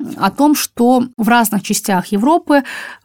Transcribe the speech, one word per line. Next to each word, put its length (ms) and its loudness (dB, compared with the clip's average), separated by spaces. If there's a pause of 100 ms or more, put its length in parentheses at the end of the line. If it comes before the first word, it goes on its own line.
(160)
о 140 0
том, 240 2
что 480 2 (140)
в 120 -2
разных 360 0
частях 420 -2
Европы 560 0 (420)